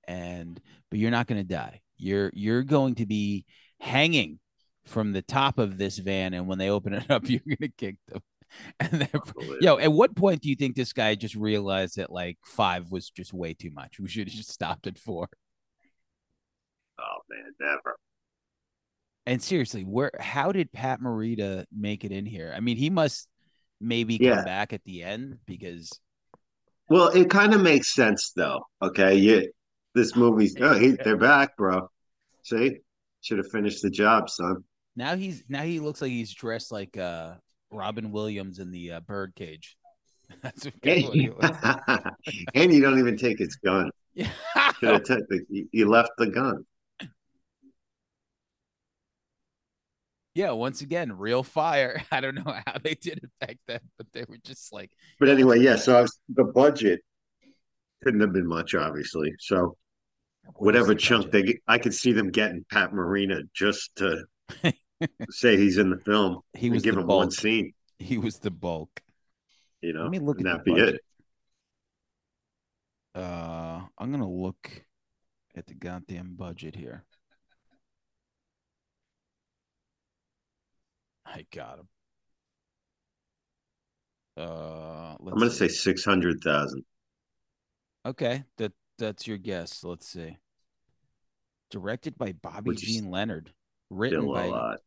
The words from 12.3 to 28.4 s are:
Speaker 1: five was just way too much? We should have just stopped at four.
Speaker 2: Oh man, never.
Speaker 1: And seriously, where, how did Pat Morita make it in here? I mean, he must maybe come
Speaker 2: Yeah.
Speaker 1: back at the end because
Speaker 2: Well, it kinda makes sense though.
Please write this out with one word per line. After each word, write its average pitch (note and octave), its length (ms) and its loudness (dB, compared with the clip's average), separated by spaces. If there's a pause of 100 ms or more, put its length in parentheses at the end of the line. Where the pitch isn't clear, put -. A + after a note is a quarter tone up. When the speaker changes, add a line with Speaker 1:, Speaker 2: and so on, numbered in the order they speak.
Speaker 1:
five F2+ 460 -4
was F#2 200 -8
just - 220 -16
way E2+ 220 -8
too E2+ 160 -14
much? C#2 300 -16
We F#2+ 80 -10
should G2+ 180 -8
have G2 100 -14
just G#2+ 140 -16
stopped - 380 -8
at F#2 100 -12
four. F2+ 300 -10 (1700)
Speaker 2:
Oh D#2 200 -12 (100)
man, A1+ 320 -18
never. C#2 340 -6 (1300)
Speaker 1:
And B2 140 -2
seriously, A#2 440 -4
where, A2 340 -2
how C#3+ 320 -2
did F#3+ 220 -2
Pat B2 280 -6
Morita A2 720 -4
make G#2 300 -6
it G#2 80 -10
in G2 160 -6
here? E2+ 300 -12
I - 20 -8
mean, A#2 200 0
he C#3+ 120 0
must D#3+ 380 0 (540)
maybe A#2 360 -2
come A#2+ 80 6
Speaker 2:
Yeah. G#2+ 180 4
Speaker 1:
back F#2+ 300 -6
at G2 100 -14
the F2+ 180 -14
end A2+ 440 -12
because F2 440 -14 (1000)
Speaker 2:
Well, F3 180 8
it F3+ 220 8
kinda G#3 280 6
makes D#3+ 360 6
sense G#2+ 420 2
though. C#2+ 240 0 (220)